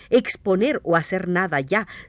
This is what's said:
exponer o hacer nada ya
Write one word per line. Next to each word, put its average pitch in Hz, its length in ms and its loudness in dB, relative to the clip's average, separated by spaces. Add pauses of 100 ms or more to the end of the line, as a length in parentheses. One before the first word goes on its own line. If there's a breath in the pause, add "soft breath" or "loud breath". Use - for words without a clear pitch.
exponer 226 720 2
o 165 140 2
hacer 180 320 -4
nada 180 320 0
ya 190 260 -2 (220 loud breath)